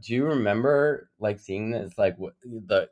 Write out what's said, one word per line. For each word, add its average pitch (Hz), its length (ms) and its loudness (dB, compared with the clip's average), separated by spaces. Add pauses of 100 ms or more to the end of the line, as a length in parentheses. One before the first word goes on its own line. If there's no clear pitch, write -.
do 113 140 -6
you 131 100 2
remember, 143 920 2
like, 104 220 -2
seeing 107 320 -6
this, 101 260 -8
like, 95 200 2
wh-, 92 140 -10 (120)
the, 101 480 -2